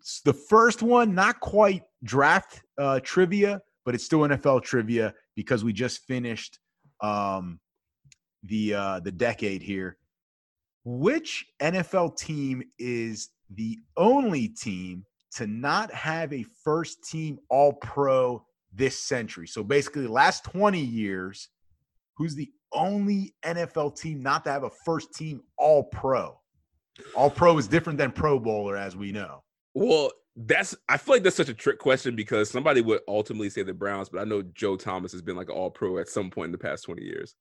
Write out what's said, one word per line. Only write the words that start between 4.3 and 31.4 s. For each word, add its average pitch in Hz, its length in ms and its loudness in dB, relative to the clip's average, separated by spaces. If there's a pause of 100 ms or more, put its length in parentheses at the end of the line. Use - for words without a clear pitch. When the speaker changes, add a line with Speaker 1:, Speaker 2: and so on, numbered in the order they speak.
Speaker 1:
F 135 140 0
L 135 140 6
trivia 113 540 0 (220)
because 107 260 0
we 113 120 0
just 117 320 -6
finished, 120 520 -8 (440)
um, 98 580 -4 (840)
the, 104 300 -2
uh, 98 260 -4
the 92 120 -8
decade 101 500 -4
here. 95 360 -8 (840)
Which 175 600 -2 (160)
N 160 160 0
F 180 160 -4
L 180 160 2
team 139 540 -6 (160)
is 117 500 -6 (260)
the 113 240 -8 (200)
only 196 500 4
team 92 560 -8 (280)
to 117 140 -8
not 143 480 -2
have 156 380 -6
a 131 100 -6 (220)
first 156 440 -2
team 156 300 -8 (120)
All-Pro 131 960 2 (280)
this 123 260 -2
century? 110 480 -6
So - 160 -10
basically, 135 400 0
the 120 100 -4
last 147 300 4
twenty 190 380 0
years, 98 680 -6 (680)
who's 156 180 -4
the 143 160 -10 (220)
only 196 640 0 (100)
N 170 140 -2
F 170 180 -4
L 147 140 0
team 147 320 -8
not 143 220 0
to 151 60 -2
have 139 140 -2
a 110 60 -4
first - 440 -4
team 156 280 -10 (160)
All-Pro? 131 840 2 (760)
All-Pro 151 440 6
is 113 100 -2
different 156 300 0
than 139 120 2
Pro 147 300 0
Bowler, 104 360 -4
as 98 200 -8
we 101 160 -8
know. 90 320 -10 (300)
Speaker 2:
Well, 156 360 4 (240)
that's, 147 400 0 (140)
I 139 80 2
feel 262 200 4
like 220 60 4
that's 180 140 2
such 156 140 2